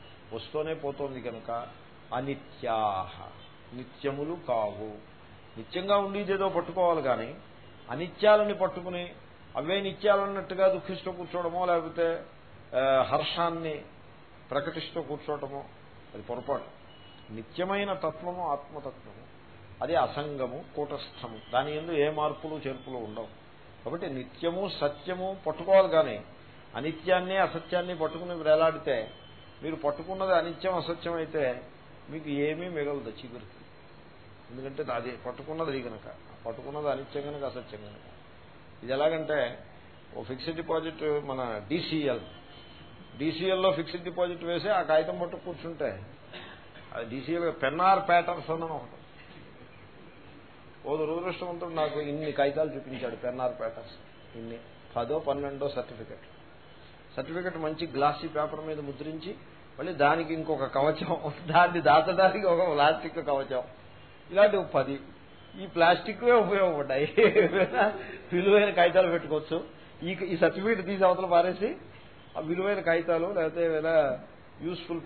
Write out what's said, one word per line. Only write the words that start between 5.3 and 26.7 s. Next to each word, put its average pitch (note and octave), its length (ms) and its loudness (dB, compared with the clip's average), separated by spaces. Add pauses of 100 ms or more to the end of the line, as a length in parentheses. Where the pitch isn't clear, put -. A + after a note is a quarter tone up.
నిత్యంగా F#3 380 0 (100)
ఉండేదేదో G3 400 0 (100)
పట్టుకోవాలి E3+ 540 2
కానీ A#2 200 0 (600)
అనిత్యాలని G#3 720 6
పట్టుకుని F3+ 420 -4 (540)
అవే D#3+ 180 0 (120)
నిత్యాలన్నట్టుగా G3 840 2
దుఃఖిస్తూ F3+ 440 -6
కూర్చోవడమో F3 420 -4 (100)
లేకపోతే, E3 380 2 (680)
ఆ, C3 40 4 (280)
హర్షాన్ని E3 680 0 (720)
ప్రకటిస్తూ D#3 480 -4 (100)
కూర్చోవటమో C#3+ 520 -6 (540)
అది G#2+ 140 -12
పొరపాటు. B2 400 -4 (680)
నిత్యమైన G3 540 -2 (140)
తత్వము F3+ 380 -4 (100)
ఆత్మతత్వము, C#3 720 -10 (580)
అది C#3+ 120 -2 (100)
అసంగము, C#3 540 -4 (180)
కూటస్థము, C#3 600 -8 (160)
దాని C#3 220 2
యందు E3 160 -6 (120)
ఏ - 20 6 (120)
మార్పులు D3+ 380 -2 (100)
చేర్పులు C3 320 -8 (100)
ఉండవు. G#2+ 220 -10 (520)
కాబట్టి E3+ 240 -6 (120)
నిత్యము E3+ 440 -4 (180)
సత్యము F3+ 480 -2 (180)
పట్టుకోవాలి F#3+ 500 6
కానీ C3+ 200 4 (600)